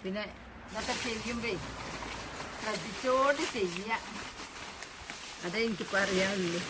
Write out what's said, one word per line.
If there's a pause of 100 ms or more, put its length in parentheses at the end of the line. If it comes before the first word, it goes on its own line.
പിന്നെ (480)
ഇതൊക്കെ (100)
ചെയ്യുമ്പേ (1080)
ശ്രദ്ധിച്ചോണ്ട് (120)
ചെയ്യ, (1500)
അതേ
എനിക്ക്
പറയാനുള്ളൂ.